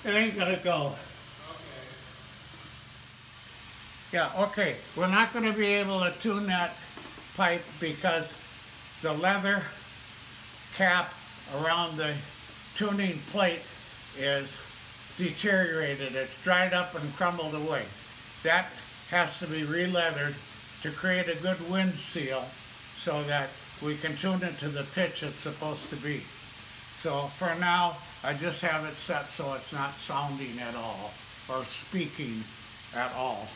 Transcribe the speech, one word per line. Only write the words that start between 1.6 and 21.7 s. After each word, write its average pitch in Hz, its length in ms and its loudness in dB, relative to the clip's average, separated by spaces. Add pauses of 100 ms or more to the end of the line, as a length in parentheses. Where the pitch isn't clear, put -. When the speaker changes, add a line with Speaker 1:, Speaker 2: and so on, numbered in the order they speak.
Speaker 1:
Yeah, 165 240 2
okay. 196 380 4 (220)
We're 175 100 4
not 208 260 8
gonna 226 200 2
be 208 140 4
able 196 340 4
to 175 180 4
tune 208 300 2
that 175 260 2 (640)
pipe 175 260 4 (160)
because 160 540 2 (680)
the 156 120 2
leather 190 500 4 (1120)
cap 180 400 8 (460)
around 165 360 4
the 151 180 2 (600)
tuning 196 460 2 (100)
plate 185 320 4 (560)
is 139 400 2 (580)
deteriorated. 160 1000 4
It's 131 260 -2
dried 180 300 6
up 180 280 2
and 147 140 -4
crumbled 170 400 2
away. 151 300 0 (580)
That 175 240 6 (440)
has 175 280 4
to 180 80 -4
be 156 160 0
re-leathered 160 720 2 (480)
to 156 80 -2
create 180 380 2
a 165 80 0
good 170 340 0